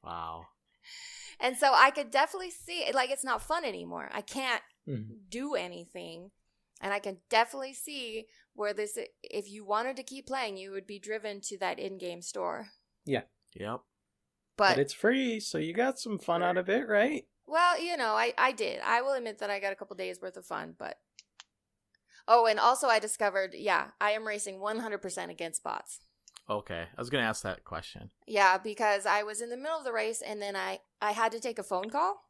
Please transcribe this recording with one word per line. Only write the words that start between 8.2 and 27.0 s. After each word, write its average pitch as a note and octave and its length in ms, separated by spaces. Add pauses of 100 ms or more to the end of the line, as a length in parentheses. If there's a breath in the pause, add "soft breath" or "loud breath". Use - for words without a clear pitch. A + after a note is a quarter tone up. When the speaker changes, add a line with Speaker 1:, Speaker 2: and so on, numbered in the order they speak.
Speaker 2:
where G#3 180
this, G#3 240 (280)
if G3+ 260
you G#3 140
wanted A3+ 320
to B3+ 80
keep C4+ 240
playing, A#3+ 300
you F#3+ 120
would G3 160
be G3+ 140
driven G#3 460
to G3 120
that F#3 220
in-game F3+ 420
store. F3+ 460 (360)
Speaker 3:
Yeah. C3 180 (320)
Speaker 1:
Yep. A2 260 (760)
Speaker 3:
But G3+ 200
Speaker 2:
But - 20
Speaker 3:
it's C#3 140
free, A#3+ 480
so - 180
you D#3+ 160
got B3+ 240
some G#3 220
fun E3+ 240
out F3 120
of F#3 120
it, A#3+ 180
right? A3 400 (220)
Speaker 2:
Well, E4 340
you F4 140
know, A3+ 180
I, A#3 240
I C4 140
did. - 320
I A#3 180
will C4+ 120
admit A#3 260
that G#3 100
I G3+ 80
got G3 140
a G3 40
couple G3 200
days F#3 240
worth F#3 160
of F#3 100
fun, E3 320
but - 200 (1300 soft breath)
oh, A3+ 180
and G#3+ 140
also B3+ 280
I A3+ 100
discovered, G3 560
yeah, E3+ 340 (120)
I G#3 120
am A3 140
racing G#3 340
one G#3+ 180
hundred G#3+ 240
percent F3+ 280
against E3 320
bots. - 380 (480)
Speaker 1:
Okay. F2+ 360 (120)
I - 40